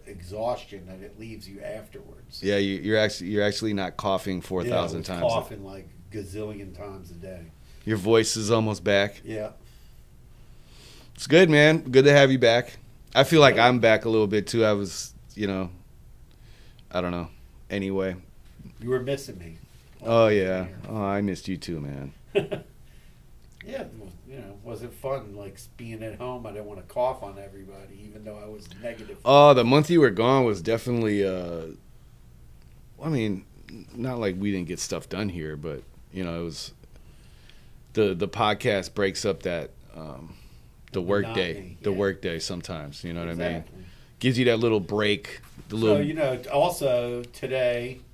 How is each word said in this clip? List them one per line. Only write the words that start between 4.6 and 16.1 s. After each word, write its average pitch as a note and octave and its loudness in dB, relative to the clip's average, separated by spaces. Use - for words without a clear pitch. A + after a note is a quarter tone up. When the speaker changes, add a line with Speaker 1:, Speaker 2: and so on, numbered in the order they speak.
Speaker 2:
thousand E2+ -2
Speaker 1:
Yeah, F2+ -8
I E2+ -4
was F2 2
Speaker 2:
times. - 0
Speaker 1:
coughing, - -6
like, G2 -16
gazillion G2+ -12
times F#2+ -16
a - -18
day. F2+ -16
Speaker 2:
Your A2 0
voice A2 4
is G#2+ -2
almost A2 0
back. G2+ 2
Speaker 1:
Yeah. G#2+ -8
Speaker 2:
It's - -12
good, E3+ 8
man. D3+ 8
Good C3+ 6
to C#3+ 10
have C#3 8
you C3 2
back. A#2+ 2
I C3 8
feel D#3+ 6
like C3+ 10
Speaker 1:
Yeah. A2+ 8
Speaker 2:
I'm B2 4
back A2 6
a A#2 -2
little A2 4
bit, G2+ 0
too. A#2 2
I G#2+ 4
was, G2+ -6
you G#2 -4
know, F#2+ -4